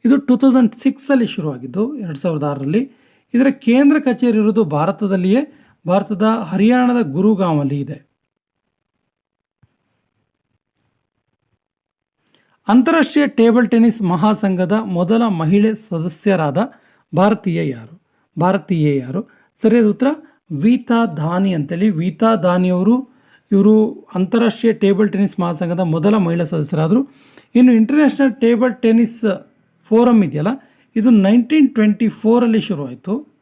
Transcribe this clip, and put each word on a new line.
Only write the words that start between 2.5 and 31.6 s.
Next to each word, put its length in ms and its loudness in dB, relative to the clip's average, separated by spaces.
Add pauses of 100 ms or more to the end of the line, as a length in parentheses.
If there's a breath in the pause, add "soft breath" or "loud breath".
ಇದರ 160 4
ಕೇಂದ್ರ 480 2
ಕಚೇರಿ 400 0
ಇರೋದು 260 2
ಭಾರತದಲ್ಲಿಯೇ, 920 -2 (320 soft breath)
ಭಾರತದ 340 -2
ಹರಿಯಾಣದ 920 0
ಗುರುಗಾಂವಲ್ಲಿ 680 0
ಇದೆ. 280 -12 (4000)
ಅಂತಾರಾಷ್ಟ್ರೀಯ 580 2
ಟೇಬಲ್ 420 2
ಟೆನ್ನಿಸ್ 340 2
ಮಹಾಸಂಘದ 680 0
ಮೊದಲ 540 -2
ಮಹಿಳೆ 480 0
ಸದಸ್ಯರಾದ 840 -4 (580 soft breath)
ಭಾರತೀಯ 520 0
ಯಾರು? 340 -14 (380)
ಭಾರತೀಯ 560 0
ಯಾರು? 260 -6 (400 soft breath)
ಸರಿಯಾದ 240 4
ಉತ್ತರ 200 -2 (540 loud breath)
ವೀತಾ 460 0
ದಾನಿ 480 -4
ಅಂತೇಳಿ. 360 -2
ವೀತಾ 460 -2
ದಾನಿ 320 0
ಅವರು, 520 -2 (320 soft breath)
ಇವರು 480 2 (140)
ಅಂತಾರಾಷ್ಟ್ರೀಯ 580 0
ಟೇಬಲ್ 380 0
ಟೆನ್ನಿಸ್ 300 -4
ಮಹಾಸಂಘದ 400 -4
ಮೊದಲ 360 0
ಮಹಿಳಾ 280 -2
ಸದಸ್ಯರಾದರು. 680 -2 (400 soft breath)
ಇನ್ನು 180 6
ಇಂಟರ್‌ನ್ಯಾಷನಲ್ 680 2
ಟೇಬಲ್ 420 0
ಟೆನ್ನಿಸ್ 640 0 (360)
ಫೋರಮ್ 420 2
ಇದೆಯಲ್ಲ, 240 -4 (480 soft breath)
ಇದು 140 2
ನೈನ್ಟೀನ್ 640 2